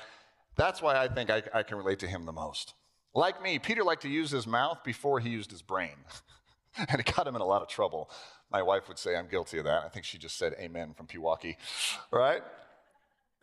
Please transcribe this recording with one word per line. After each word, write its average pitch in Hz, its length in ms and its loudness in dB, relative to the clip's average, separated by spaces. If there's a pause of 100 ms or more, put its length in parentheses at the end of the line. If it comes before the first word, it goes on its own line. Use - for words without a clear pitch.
(560)
That's 175 260 2
why 143 160 6
I 131 100 4
think 117 220 -2
I, 110 140 4 (100)
I 110 100 4
can 104 140 -6
relate 98 220 2
to 90 80 -4
him 87 180 -4
the 80 80 -8
most. 78 400 -8 (400)
Like 185 280 2
me, 180 180 0
Peter 220 240 0
liked 165 200 2
to 139 60 -4
use 151 200 0
his 127 160 0
mouth 131 380 0
before 131 360 0
he 117 100 -4
used 107 220 -6
his 85 100 -16
brain. 87 360 -2
<laughs> 67 60 -20 (840)
And 131 120 2
it - 160 0
got 170 100 2
him 127 100 -4
in 110 60 0
a 92 40 2
lot 95 180 6
of - 40 -12
trouble. 82 440 -2 (400)
My 98 100 4
wife 95 260 4
would - 120 -14
say, 87 180 0
"I'm 87 100 -4
guilty 85 300 -2
of 76 80 -2
that." 76 180 4
I 82 60 -10
think 85 160 -12
she - 140 -10
just 80 180 -10
said 80 220 0
amen 85 340 -8
from 80 140 -18
Pewaukee, 82 500 -2 (540)
right? 127 320 4 (1000)